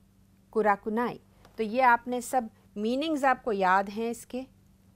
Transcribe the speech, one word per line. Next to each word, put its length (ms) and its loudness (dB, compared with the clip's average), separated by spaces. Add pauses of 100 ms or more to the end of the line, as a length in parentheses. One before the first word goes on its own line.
(520)
कुराकुनाई। 680 0 (380)
तो 60 -4
ये 180 -2
आपने 400 2
सब 280 -2 (280)
मीनिंग्स 460 -2
आपको 280 0
याद 380 2
हैं 220 -6
इसके, 340 -12 (500)